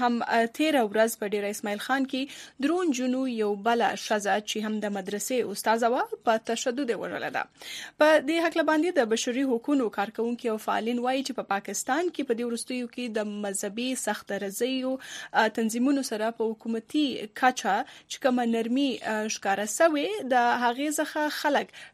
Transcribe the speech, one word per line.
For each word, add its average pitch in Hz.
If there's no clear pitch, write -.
هم، 240
آ، 233
تېره 294
ورځ 220
په 214
ډېره 202
اسماعیل 208
خان 269
کې 262
درون 330
جنو 254
یو 214
بله 220
ښځه 196
چې -
هم 214
د 208
مدرسې 202
استاذه 226
وه، 277
په 226
تشدد 240
یې 220
وژله 175
ده. -
په 302
دې 302
هکله 330
باندې 311
د 240
بشري 233
حقوقو 254
کارکوونکي 226
او 220
فعالین 220
وایي 262
چې 269
په 220
پاکستان 208
کې 302
په 254
دې 220
وروستیو 240
کې 247
د -
مذهبي 208
سختدریزیو، 240
آ، 220
تنظیمونو 240
سره 226
په 226
حکومتي 226
کچه 247
چې -
کومه 247
نرمي، 233
آ، 214
ښکاره 208
سوې، 330
د 254
هغې 254
څخه -
خلک -